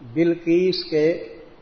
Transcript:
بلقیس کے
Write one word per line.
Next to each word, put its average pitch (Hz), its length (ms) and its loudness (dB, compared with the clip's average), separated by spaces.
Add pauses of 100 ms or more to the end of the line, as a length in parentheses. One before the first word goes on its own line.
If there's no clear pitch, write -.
بلقیس 170 840 0
کے 156 260 2 (520)